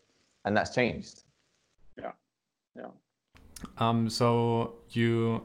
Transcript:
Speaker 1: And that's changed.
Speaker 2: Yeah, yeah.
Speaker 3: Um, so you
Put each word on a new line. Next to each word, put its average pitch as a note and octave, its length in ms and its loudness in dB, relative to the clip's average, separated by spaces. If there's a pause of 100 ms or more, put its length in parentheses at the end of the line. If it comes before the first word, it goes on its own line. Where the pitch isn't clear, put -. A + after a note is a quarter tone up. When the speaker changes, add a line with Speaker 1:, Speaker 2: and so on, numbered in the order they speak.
(460)
Speaker 1:
And G#2 120 0
that's F2+ 160 -2
changed. A2 500 -2 (760)
Speaker 2:
Yeah, - 140 -12 (600)
yeah. A#2+ 120 -16 (920)
Speaker 3:
Um, A#2 320 2
so A#2 640 2 (160)
you A#2 560 2